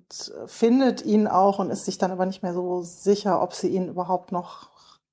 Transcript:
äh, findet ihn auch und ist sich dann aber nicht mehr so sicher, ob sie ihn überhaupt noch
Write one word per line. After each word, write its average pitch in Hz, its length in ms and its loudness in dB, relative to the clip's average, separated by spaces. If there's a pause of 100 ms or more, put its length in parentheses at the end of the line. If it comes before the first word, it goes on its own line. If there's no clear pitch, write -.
äh, - 380 -12
findet 247 580 2
ihn 208 220 4
auch 196 320 4
und 185 100 -2
ist - 160 -4
sich 185 120 -6
dann 185 140 0
aber 185 140 -2
nicht 190 180 -4
mehr 175 100 -2
so 180 280 -2
sicher, 202 600 0
ob - 120 -2
sie - 160 -2
ihn 185 200 -2
überhaupt 180 420 -4
noch - 380 -8 (440)